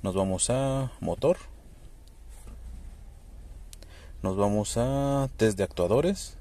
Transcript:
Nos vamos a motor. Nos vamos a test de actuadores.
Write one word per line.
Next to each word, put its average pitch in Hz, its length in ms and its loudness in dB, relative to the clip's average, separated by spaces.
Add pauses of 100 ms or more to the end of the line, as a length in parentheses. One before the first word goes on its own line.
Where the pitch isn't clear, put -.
Nos 98 100 0
vamos 95 380 2
a 135 480 0
motor. 107 380 2 (2750)
Nos 95 160 0
vamos 101 400 4
a 139 500 2 (100)
test 110 200 6
de 98 60 2
actuadores. 123 760 2